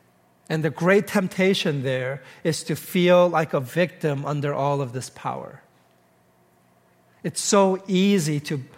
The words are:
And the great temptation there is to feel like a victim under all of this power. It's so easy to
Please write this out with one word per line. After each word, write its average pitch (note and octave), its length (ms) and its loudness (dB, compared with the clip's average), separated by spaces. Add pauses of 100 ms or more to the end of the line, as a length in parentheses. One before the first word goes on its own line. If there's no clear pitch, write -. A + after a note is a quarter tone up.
(500)
And D#3+ 140 -2
the D#3+ 60 0
great F#3+ 380 2
temptation F#3 760 0
there C3 400 -4 (220)
is D#3+ 180 -2
to D#3 140 -4
feel F3+ 500 4
like D#3+ 260 -2
a D3+ 60 2
victim D3 680 -2
under D3 280 -4
all C#3+ 260 -2
of B2 140 -6
this B2 160 -10
power. - 520 -12 (1600)
It's - 200 -8
so F#3+ 440 2
easy F#3 560 2
to C#3+ 220 -6 (140)